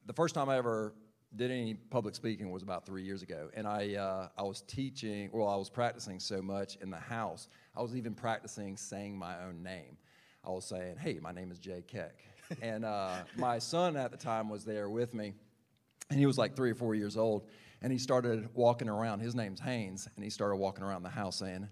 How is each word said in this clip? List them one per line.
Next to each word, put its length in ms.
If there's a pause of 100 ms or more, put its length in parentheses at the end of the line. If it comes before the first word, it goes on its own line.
the 60
first 220
time 140
I 80
ever 360 (420)
did 160
any 240
public 400
speaking 360
was 120
about 240
three 160
years 200
ago, 320
and 120
I, 280
uh, 340 (100)
I 40
was 200
teaching, 680
well, 160
I 80
was 120
practicing 500
so 220
much 360
in 140
the 60
house, 520 (280)
I 60
was 120
even 200
practicing 600
saying 420
my 260
own 180
name. 360 (460)
I 60
was 140
saying, 320
"Hey, 240
my 120
name 180
is 80
Jay 280
Keck." 320 (300)
<laughs> 140
And, 220
uh, 400 (120)
my 220
son 380
at 160
the 40
time 320
was 160
there 240
with 240
me, 220 (760)
and 80
he 80
was, 120
like, 160
three 160
or 60
four 180
years 220
old, 320 (340)
and 100
he 60
started 560
walking 340
around. 320
His 140
name's 260
Haynes, 540
and 100
he 60
started 260
walking 280
around 180
the 80
house 260
saying 360